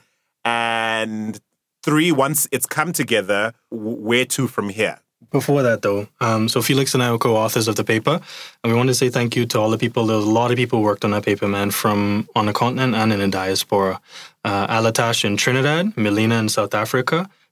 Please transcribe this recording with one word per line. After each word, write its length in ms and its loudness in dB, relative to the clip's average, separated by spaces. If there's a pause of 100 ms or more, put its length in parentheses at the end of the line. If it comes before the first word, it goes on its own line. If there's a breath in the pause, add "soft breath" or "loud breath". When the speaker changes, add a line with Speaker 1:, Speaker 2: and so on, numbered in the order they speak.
(440)
Speaker 1:
And 960 -2 (420)
three, 300 2
once 400 0
it's 140 -2
come 260 -2
together, 640 0 (160)
w-, 260 -6
where 300 0
to 220 -2
from 200 -4
here? 300 -2 (320)
Speaker 2:
Before 320 2
that, 200 2
though, 260 -2 (120)
um, 280 0
so 120 0
Felix 340 0
and 80 2
I 60 2
are 80 2
co-authors 500 2
of 100 0
the 80 0
paper, 360 0 (420 loud breath)
and 100 0
we 40 2
want 120 2
to 60 2
say 140 2
thank 260 -2
you 120 0
to 120 -2
all 120 2
the 80 0
people. 280 0
There's 180 2
a 40 2
lot 220 2
of 60 2
people 260 0
worked 240 0
on 60 2
that 120 -2
paper, 240 0
man, 220 -2
from 680 0
on 100 2
the 60 0
continent 420 0
and 180 2
in 80 0
the 80 2
diaspora. 720 0 (440 loud breath)
Uh, 220 0
Alatash 580 0
in 120 0
Trinidad, 600 0
Melina 420 2
in 120 0
South 240 -2
Africa, 560 0 (220 soft breath)